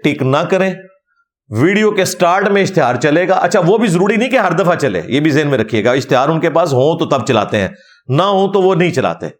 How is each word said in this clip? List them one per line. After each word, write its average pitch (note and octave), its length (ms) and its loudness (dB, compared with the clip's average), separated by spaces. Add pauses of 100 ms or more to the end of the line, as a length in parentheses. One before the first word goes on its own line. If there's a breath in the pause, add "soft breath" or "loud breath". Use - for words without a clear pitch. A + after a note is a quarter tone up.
ٹک D3 200 -2
نہ C3 140 0
کریں، F#3 360 -2 (760)
ویڈیو G3+ 420 2
کے F#3+ 140 0
سٹارٹ F3+ 440 0
میں G3 120 2
اشتہار B2+ 340 0
چلے D#3 320 0
گا۔ F#3 60 2
اچھا، F#3 340 2
وہ G#3 100 4
بھی A#3 100 0
ضروری G3 280 2
نہیں A3+ 140 -2
کہ C4 80 2
ہر F#3+ 140 0
دفعہ E3+ 240 0
چلے، G2+ 320 -2
یہ B2+ 120 0
بھی D#3 120 0
ذہن D3 160 0
میں C#3 100 0
رکھیے A2 260 -2
گا۔ A#2+ 80 2
اشتہار C3+ 380 0
ان D#3+ 100 0
کے E3 100 -2
پاس D#3+ 240 0
ہوں C#3+ 240 2
تو E3 80 -4
تب C3 200 -2
چلاتے A2 320 0
ہیں، G2 100 -2 (400 loud breath)
نہ C3+ 140 0
ہوں G3 320 0
تو G3+ 80 2
وہ F#3 140 2
نہیں F3 160 0
چلاتے۔ G2+ 360 -4 (120)